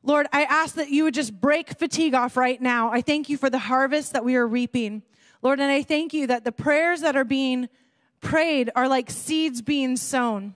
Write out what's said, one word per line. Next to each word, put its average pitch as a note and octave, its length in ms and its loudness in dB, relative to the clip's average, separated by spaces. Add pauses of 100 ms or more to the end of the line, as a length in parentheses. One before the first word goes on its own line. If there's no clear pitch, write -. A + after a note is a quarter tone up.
Lord, C#4+ 280 2
I C#4+ 120 2
ask D#4 320 0
that D4 140 -4
you C#4+ 120 4
would D#4 120 2
just A3 260 -4
break D4+ 360 0
fatigue D#4+ 380 0
off B3 220 0
right B3+ 260 0
now. A#3+ 300 0
I A#3+ 80 2
thank D4 280 -2
you C#4+ 80 -2
for C4+ 140 0
the B3+ 80 -2
harvest C4 540 0
that A#3+ 120 -2
we B3+ 120 2
are B3 100 2
reaping. A3+ 560 -2 (400)
Lord, C4 160 2
and C#4 140 2
I C#4 100 2
thank D#4 320 -2
you C#4+ 140 -2
that A#3+ 160 0
the A#3+ 80 -2
prayers D#4 480 2
that C#4+ 160 0
are C#4 80 2
being B3+ 440 0 (520)
prayed D4+ 560 2
are B3+ 120 4
like C4 220 0
seeds D#4 520 -4
being C4 340 -2
sown. A3 600 -4